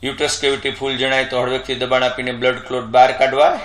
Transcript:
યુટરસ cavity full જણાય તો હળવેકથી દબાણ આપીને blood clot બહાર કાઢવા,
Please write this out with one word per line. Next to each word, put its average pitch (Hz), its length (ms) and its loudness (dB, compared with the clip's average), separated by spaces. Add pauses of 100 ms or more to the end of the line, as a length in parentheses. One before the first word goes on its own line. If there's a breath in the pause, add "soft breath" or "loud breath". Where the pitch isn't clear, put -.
યુટરસ 139 360 -4
cavity 139 320 -2
full 135 260 -6
જણાય 131 280 0
તો 127 160 -2
હળવેકથી 127 340 -4
દબાણ 127 280 0
આપીને 123 280 -2
blood 123 260 0
clot 127 260 -6
બહાર 127 280 6
કાઢવા, 135 540 2